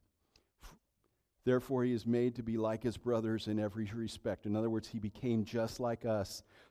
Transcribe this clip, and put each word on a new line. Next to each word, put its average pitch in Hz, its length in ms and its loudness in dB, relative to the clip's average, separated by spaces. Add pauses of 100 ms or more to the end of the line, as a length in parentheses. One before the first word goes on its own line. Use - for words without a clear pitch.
(1400)
"Therefore 127 420 2
he 123 80 2
is 113 140 -2
made 120 300 2
to 123 60 -6
be 113 140 -2
like 110 260 -2
his 113 140 0
brothers 110 520 0
in 107 100 0
every 107 280 -2
respect." 110 600 -4
In 104 100 2
other 113 140 2
words, 110 180 0
he 113 100 -6
became 107 460 0
just 113 360 -2
like 117 240 -2
us, 107 380 0 (280)